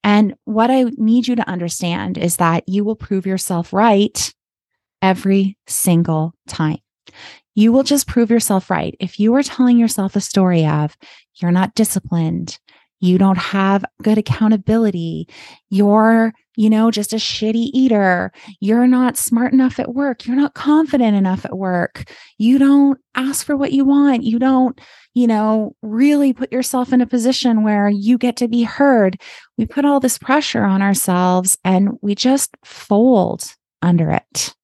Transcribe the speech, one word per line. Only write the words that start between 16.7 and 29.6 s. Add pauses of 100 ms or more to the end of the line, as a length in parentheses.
just
a
shitty
eater, (280)
you're
not
smart
enough
at
work,
you're
not
confident
enough
at
work, (260)
you
don't (160)
ask
for
what
you
want,
you
don't, (340)
you
know,
really
put
yourself
in
a
position
where
you
get
to
be
heard." (380)
We